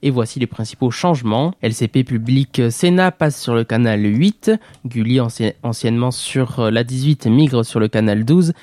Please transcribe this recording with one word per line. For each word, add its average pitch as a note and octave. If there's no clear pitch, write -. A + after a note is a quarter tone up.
Et F#3
voici B2
les A#2+
principaux -
changements. C3+
L A#2
C A#2
P C3
Public B2
Sénat F3+
passe D3+
sur A#2+
le A#2
canal A2+
huit. D#3+
Gulli, A#2+
anci-, A2+
anciennement A#2
sur B2
la A#2
dix-huit, C3
migre B2
sur A2+
le G#2+
canal G#2+
douze. E3